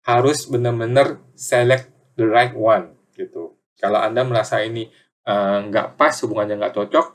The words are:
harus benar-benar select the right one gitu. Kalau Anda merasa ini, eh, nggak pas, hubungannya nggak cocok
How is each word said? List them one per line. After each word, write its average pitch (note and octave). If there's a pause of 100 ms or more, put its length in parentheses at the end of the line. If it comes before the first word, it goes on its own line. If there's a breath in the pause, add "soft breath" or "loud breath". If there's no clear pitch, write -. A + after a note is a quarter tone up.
harus B2+
benar-benar A#2+ (160)
select B2+ (240)
the A#2
right A#2+
one G#2+ (160)
gitu. E2+ (240)
Kalau G#2
Anda A#2
merasa A#2
ini, A2+ (360 soft breath)
eh, G2+ (120)
nggak -
pas, D3
hubungannya G#2
nggak G#2
cocok G#2+